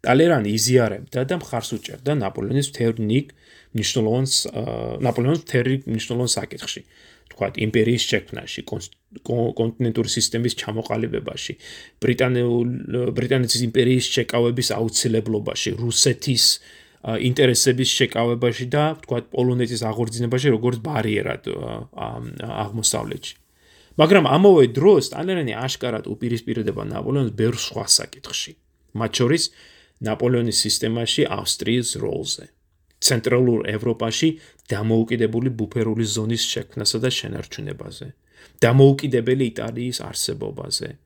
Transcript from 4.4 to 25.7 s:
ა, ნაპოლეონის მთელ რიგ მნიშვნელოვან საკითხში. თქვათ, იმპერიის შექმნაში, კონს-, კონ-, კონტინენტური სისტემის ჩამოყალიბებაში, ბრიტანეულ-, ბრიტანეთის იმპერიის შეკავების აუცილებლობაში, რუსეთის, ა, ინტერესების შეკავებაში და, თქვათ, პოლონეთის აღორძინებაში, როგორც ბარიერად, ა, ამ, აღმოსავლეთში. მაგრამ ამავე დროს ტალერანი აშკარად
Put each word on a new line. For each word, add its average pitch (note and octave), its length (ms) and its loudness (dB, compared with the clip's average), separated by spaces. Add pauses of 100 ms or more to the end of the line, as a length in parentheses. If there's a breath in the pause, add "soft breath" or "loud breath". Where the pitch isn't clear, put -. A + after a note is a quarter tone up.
ა, A2+ 160 -6 (340)
ნაპოლეონის C3 440 0
მთელ A#2+ 220 0
რიგ C3+ 200 0
მნიშვნელოვან A#2+ 460 -4
საკითხში. - 520 -6 (480 soft breath)
თქვათ, - 260 -6
იმპერიის A2 480 2
შექმნაში, - 580 -6
კონს-, - 300 -10 (280)
კონ-, A#2+ 340 -2
კონტინენტური A2+ 580 -2
სისტემის A#2 420 -2
ჩამოყალიბებაში, - 1000 -6 (420 loud breath)
ბრიტანეულ-, A#2+ 760 0 (340)
ბრიტანეთის B2 560 0
იმპერიის B2 440 2
შეკავების A#2+ 640 0
აუცილებლობაში, A2 1000 -2
რუსეთის, A#2+ 760 0 (580 loud breath)
ა, A2 140 -4
ინტერესების B2+ 720 4
შეკავებაში A#2+ 800 0
და, D3 160 2 (140)
თქვათ, A#2+ 300 -4
პოლონეთის B2 540 0
აღორძინებაში, A#2 680 -2
როგორც A#2+ 280 2
ბარიერად, A2 680 -2
ა, A1 340 -8 (220)
ამ, A#2+ 220 -8 (320)
აღმოსავლეთში. G#2+ 800 -4 (640 soft breath)
მაგრამ D#3+ 280 8
ამავე E3+ 420 8
დროს C#3 460 4
ტალერანი E3 400 -4
აშკარად A#2+ 520 -4